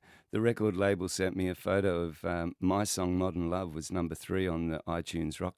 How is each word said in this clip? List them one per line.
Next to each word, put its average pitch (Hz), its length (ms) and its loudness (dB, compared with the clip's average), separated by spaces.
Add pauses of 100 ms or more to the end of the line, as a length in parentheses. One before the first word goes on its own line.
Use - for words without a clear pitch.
<laughs> - 280 -20
the 107 100 0
record 107 340 2
label 95 340 2
sent 92 260 0
me 92 140 2
a 90 60 -2
photo 95 480 2
of, 80 200 -6
um, 87 360 -2
my 95 240 2
song 90 340 0
Modern 87 320 0
Love 90 240 -4
was 78 180 -8
number 85 220 0
three 92 340 -2
on 82 200 0
the 80 200 -2
iTunes 82 540 -4
rock 90 160 -4